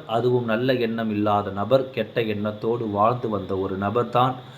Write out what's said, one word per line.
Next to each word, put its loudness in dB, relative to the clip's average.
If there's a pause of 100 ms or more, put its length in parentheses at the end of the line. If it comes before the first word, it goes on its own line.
அதுவும் 2
நல்ல 0
எண்ணம் -2
இல்லாத 2
நபர், 2
கெட்ட -2
எண்ணத்தோடு -2
வாழ்ந்து 2
வந்த -4
ஒரு -2
நபர் 0
தான் 2 (220)